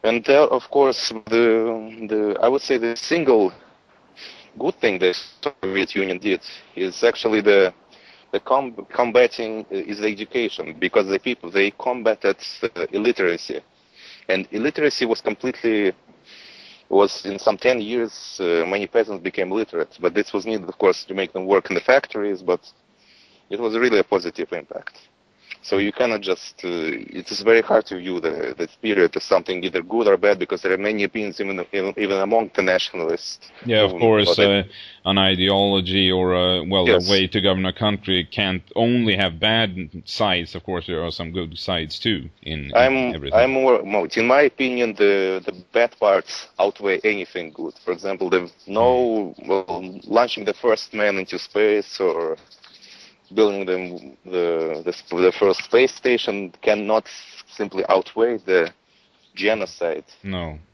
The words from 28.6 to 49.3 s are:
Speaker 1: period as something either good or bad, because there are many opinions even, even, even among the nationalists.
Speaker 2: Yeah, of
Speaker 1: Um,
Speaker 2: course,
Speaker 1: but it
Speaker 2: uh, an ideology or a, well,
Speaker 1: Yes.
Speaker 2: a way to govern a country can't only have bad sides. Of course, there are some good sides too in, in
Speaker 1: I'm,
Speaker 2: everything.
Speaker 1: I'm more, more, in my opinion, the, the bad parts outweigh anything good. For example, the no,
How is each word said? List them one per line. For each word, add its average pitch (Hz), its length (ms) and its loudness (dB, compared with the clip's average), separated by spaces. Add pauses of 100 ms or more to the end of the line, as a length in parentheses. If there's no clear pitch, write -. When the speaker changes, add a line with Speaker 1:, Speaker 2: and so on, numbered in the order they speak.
Speaker 1:
period 98 360 2
as - 80 -6
something 92 360 0
either 90 200 -4
good 107 260 0
or 98 80 6
bad, 98 240 2
because 90 220 -4
there 95 100 0
are 95 60 2
many 104 260 -2
opinions 104 380 -6
even, 95 320 -6
even, 98 240 -4
even 98 220 0
among 104 360 0
the 101 60 0
nationalists. 90 880 -2 (140)
Speaker 2:
Yeah, 110 180 4
of 98 80 4
Speaker 1:
Um, 87 80 -8
Speaker 2:
course, 107 380 4
Speaker 1:
but - 20 0
it 101 260 4 (400)
Speaker 2:
uh, 95 40 0
an 98 80 2
ideology 95 920 2
or 92 240 2
a, 90 300 2
well, 92 240 2
Speaker 1:
Yes. 90 180 4
Speaker 2:
a 98 60 0
way 95 160 4
to 101 140 -2
govern 95 240 2
a 92 80 -4
country 95 580 -2
can't 95 320 -2 (100)
only 117 440 2
have 92 200 -2
bad 98 520 0 (160)
sides. 90 500 -2
Of 87 80 -10
course, 90 240 -6
there 82 160 -4
are 85 80 -6
some 82 220 -10
good 87 240 -6
sides 82 420 -6
too 87 300 -2 (120)
in, 78 260 -8
in - 60 -12
Speaker 1:
I'm, 127 400 4
Speaker 2:
everything. 76 240 0
Speaker 1:
I'm 127 140 4
more, 131 320 4
more, 98 320 -2
in 113 120 0
my 135 160 6
opinion, 123 500 0
the, 98 520 2
the - 60 -6 (220)
bad 117 260 2
parts - 480 2 (100)
outweigh 98 460 0
anything 90 480 -4
good. - 220 -10 (100)
For 92 80 -6
example, 92 380 -4
the 87 200 2 (160)
no, 113 680 0 (100)